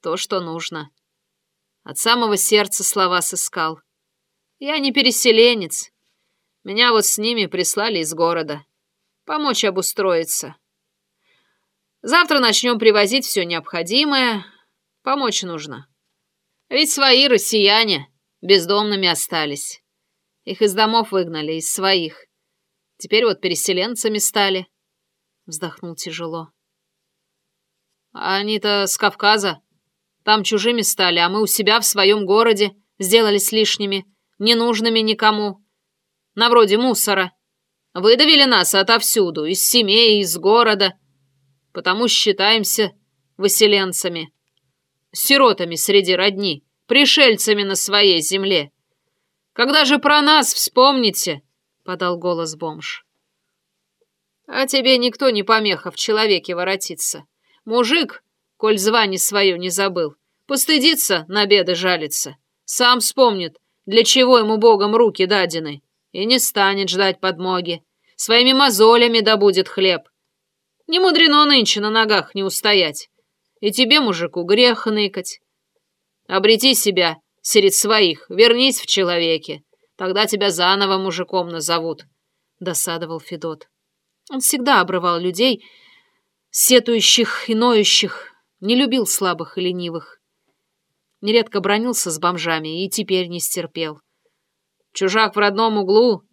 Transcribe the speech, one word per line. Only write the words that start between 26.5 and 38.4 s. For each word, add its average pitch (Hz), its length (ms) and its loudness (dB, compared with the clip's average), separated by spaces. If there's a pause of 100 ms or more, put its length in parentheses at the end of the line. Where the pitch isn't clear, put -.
«А - 240 -4
они-то 208 500 -2
с - 120 -6
Кавказа. 202 640 0 (640)
Там 214 200 2
чужими 220 380 -2
стали, 180 380 -2
а 175 100 2
мы 208 120 -2
у 208 60 0
себя 214 320 0
в 214 60 -4
своём 202 400 2
городе 208 500 2 (240)
сделались 208 520 2
лишними, 202 540 -2 (320)
ненужными 226 640 0
никому. 214 640 -2 (720)
На 233 140 0
вроде 220 280 6
мусора. 208 540 0 (600)
Выдавили 269 500 4